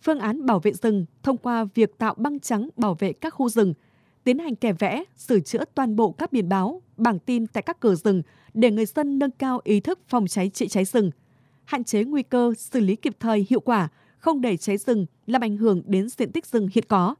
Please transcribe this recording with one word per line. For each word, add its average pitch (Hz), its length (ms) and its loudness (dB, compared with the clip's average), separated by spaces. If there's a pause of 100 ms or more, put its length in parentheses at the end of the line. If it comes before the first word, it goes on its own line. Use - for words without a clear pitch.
phương 311 160 0
án 247 280 -2
bảo 214 140 2
vệ 202 120 0
rừng 202 340 0 (160)
thông 269 140 0
qua 233 380 -4
việc 220 240 2
tạo 220 160 -2
băng 285 260 -4
trắng 226 360 -2
bảo 214 180 0
vệ 175 180 -2
các - 220 -8
khu 254 140 0
rừng, 208 260 2 (500)
tiến 254 140 2
hành 311 180 -6
kẻ 226 160 0
vẽ, 208 320 -2 (120)
sửa 220 240 2
chữa 233 240 -4 (100)
toàn 240 220 0
bộ 220 160 2
các - 200 -6
biển 214 160 0
báo, 196 340 0 (140)
bảng 226 220 2
tin 233 280 -2
tại 208 160 -6
các - 180 -8
cửa 214 140 4
rừng 185 280 2 (320)
để 226 160 4
người 214 160 0
dân 285 320 -2
nâng 277 120 0
cao 254 340 -4
ý 202 160 4
thức 359 180 -4 (100)
phòng 233 180 0
cháy 185 220 -2
chữa 202 180 -4
cháy 190 180 0
rừng, 202 260 2 (540)
hạn 247 200 -4
chế 220 200 0
nguy 277 180 -2
cơ, 240 360 2
xử - 220 -4
lý 196 160 2
kịp 233 240 -6
thời, 214 280 2
hiệu 254 120 2
quả, 208 280 0 (300)
không 311 220 0
để 233 160 0
cháy 196 200 -2
rừng 208 300 0 (200)
làm 240 160 0
ảnh 208 140 -2
hưởng 208 300 2
đến 202 220 0
diện - 240 -6
tích 330 140 -6
rừng 214 260 0
hiện 220 160 2
có. 196 300 2